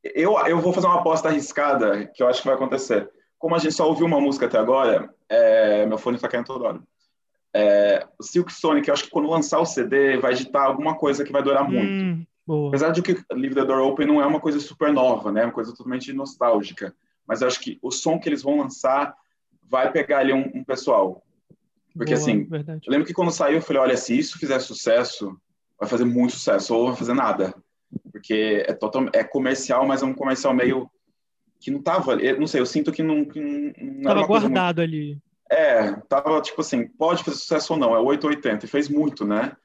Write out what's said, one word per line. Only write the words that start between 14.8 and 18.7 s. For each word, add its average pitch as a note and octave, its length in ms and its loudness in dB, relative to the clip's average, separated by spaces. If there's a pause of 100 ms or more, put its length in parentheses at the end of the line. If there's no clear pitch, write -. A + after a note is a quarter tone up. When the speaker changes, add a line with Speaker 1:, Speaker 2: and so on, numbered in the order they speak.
Speaker 1:
nova, B2+ 400 2
né? G#2+ 100 2
É A#2 40 4
uma A#2 80 -4
coisa A#2 180 -6
totalmente B2+ 420 -10
nostálgica. G#2+ 800 -2 (340)
Mas A2+ 140 -4
eu B2+ 60 2
acho B2 120 -2
que - 220 -12
o C3 100 -8
som E3 280 -2
que - 80 -6
eles C#3 140 -2
vão C#3+ 160 0
lançar C3+ 560 -2 (560)